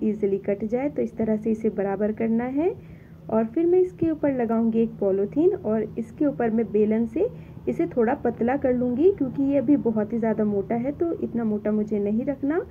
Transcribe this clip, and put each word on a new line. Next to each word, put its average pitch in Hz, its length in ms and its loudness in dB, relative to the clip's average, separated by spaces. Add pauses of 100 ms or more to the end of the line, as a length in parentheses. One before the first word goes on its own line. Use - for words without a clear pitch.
easily 202 380 0
कट 202 240 -2
जाए। 247 240 -2
तो 277 140 -4
इस 226 140 -6
तरह 220 200 0
से 214 140 -2
इसे 220 220 0
बराबर 202 420 0
करना 226 320 0
है 294 280 0 (560)
और 220 160 2
फिर 330 200 0
मैं 359 140 6
इसके 359 300 0
ऊपर 302 240 0
लगाऊंगी 226 460 2
एक 226 180 0
polythene 208 560 2
और 220 280 -2 (160)
इसके 240 280 -2
ऊपर 247 240 0
मैं 226 220 0
बेलन 214 340 2
से 320 220 0 (400)
इसे - 200 0
थोड़ा 247 280 2
पतला 233 400 0
कर 269 180 0
लूँगी, 247 380 4
क्योंकि 269 300 -2
ये 277 160 2
अभी 277 200 4
बहुत 214 340 0
ही 233 60 -2
ज़्यादा 220 280 0
मोटा 202 300 0
है 247 160 -2
तो 339 220 -2
इतना 233 300 -4
मोटा 208 280 0
मुझे 214 280 0
नहीं 214 240 0
रखना। 277 340 -2 (120)